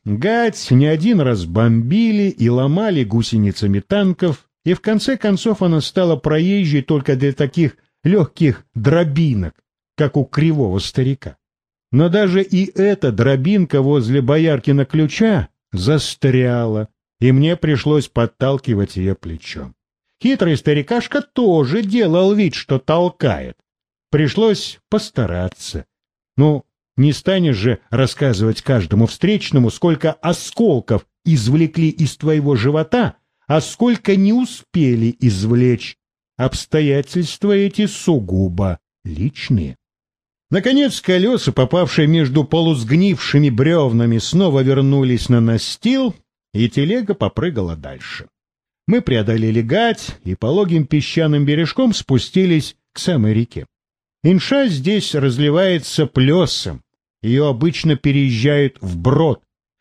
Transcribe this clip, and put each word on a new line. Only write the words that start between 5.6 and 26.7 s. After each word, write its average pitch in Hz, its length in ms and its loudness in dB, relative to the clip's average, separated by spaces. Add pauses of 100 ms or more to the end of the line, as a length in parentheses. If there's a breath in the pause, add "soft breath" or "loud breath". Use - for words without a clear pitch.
она 165 180 2
стала 170 360 0
проезжей 156 680 0
только 143 340 -2
для 139 160 0
таких 147 460 -2 (260)
лёгких 160 720 0
дробинок, 143 800 0 (420)
как 147 220 0
у 131 60 0
кривого 143 540 0
старика. 127 600 -4 (520)
Но 156 200 2
даже 196 320 2
и 190 360 -2
эта 190 320 0
дробинка 139 680 0
возле 135 400 0
Бояркина 143 640 2
ключа 156 640 0 (240)
застряла, 120 1160 0 (320)
и 127 120 4
мне 156 240 2
пришлось 151 520 0
подталкивать 117 880 -2
её 95 180 -2
плечом. 73 600 -14 (480)
Хитрый 190 340 2
старикашка 151 640 -2
тоже 180 600 0
делал 190 520 2
вид, 202 200 0
что - 240 -2
толкает. 139 800 -2 (540)
Пришлось 180 680 0 (100)
постараться. 92 960 -6 (500)
Ну, 147 280 2 (320)